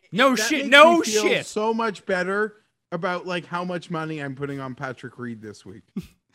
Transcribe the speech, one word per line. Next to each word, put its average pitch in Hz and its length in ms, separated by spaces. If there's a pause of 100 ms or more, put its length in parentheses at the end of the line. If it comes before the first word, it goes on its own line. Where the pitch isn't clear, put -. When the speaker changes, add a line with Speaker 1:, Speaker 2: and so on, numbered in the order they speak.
(120)
Speaker 1:
No 254 240
Speaker 2:
That 226 120
Speaker 1:
shit. 302 180
Speaker 2:
makes 269 60
Speaker 1:
No 320 280
Speaker 2:
me - 60
feel 415 180
Speaker 1:
shit. 190 220
Speaker 2:
so 214 280
much 226 320
better 196 520 (340)
about, 180 360
like, 175 180
how 175 180
much 180 280
money 160 300
I'm 135 140
putting 139 240
on 131 160
Patrick 131 440
Reed 117 220
this 107 240
week. 98 180 (120)
Speaker 1:
<laughs> 180 80 (320)